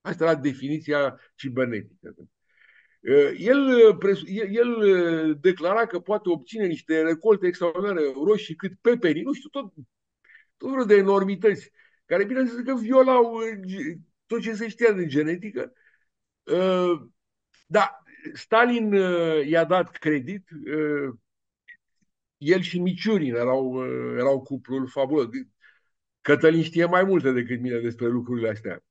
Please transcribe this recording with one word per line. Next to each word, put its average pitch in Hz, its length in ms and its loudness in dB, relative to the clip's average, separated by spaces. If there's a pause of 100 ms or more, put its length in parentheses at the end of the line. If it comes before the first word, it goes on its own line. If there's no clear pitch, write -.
Asta 175 240 -4
era 165 100 4
definiția 143 840 -4 (160)
cibernetică. 120 800 -6 (880)
Uh, 143 340 4
el, 247 520 6
uh, 190 100 4
presu-, 196 300 0
el, 196 260 -6
el, 240 220 2
uh, 170 640 2
declara 185 460 2
că 180 140 -6
poate 208 280 -4
obține 180 380 -4
niște 160 360 -2
recolte 180 440 2
extraordinare, 175 680 -2 (120)
roșii 196 300 0
cât 185 260 -12
peperii, 185 420 0
nu 262 100 -4
știu, - 160 -10
tot, 269 240 -12 (840)
tot - 140 -10
felul 262 160 -2
de 202 80 6
enormități, 196 760 2 (340)
care, 185 200 0
bineînțeles, 240 400 -4
că 262 100 -4
violau, 247 600 4
uh, 226 80 -6 (240)
ge-, 185 300 -8 (300)
tot 226 140 -6
ce 220 140 -8
se 220 140 -8
știa 226 240 2
de 185 140 -2
genetică. 156 680 -4 (720)
Uh, 180 600 -2 (640)
dar 190 360 0 (300)
Stalin, 226 640 2
uh, 170 520 2
i-a 165 180 2
dat 175 260 0
credit, 156 600 -4
uh, 147 640 -6 (1200)
el 175 240 0
și 180 180 -6
Miciurin 175 560 -2
erau, 127 380 -2
uh, 127 460 -6
erau 135 220 0
cuplul 131 480 -8
fabulos. 139 380 -2 (920)
Cătălin 160 420 4
știe 165 220 0
mai 180 200 2
multe 156 280 2
decât 123 280 -4
mine 123 180 -4
despre 117 280 -4
lucrurile 120 420 -2
astea. 104 420 -8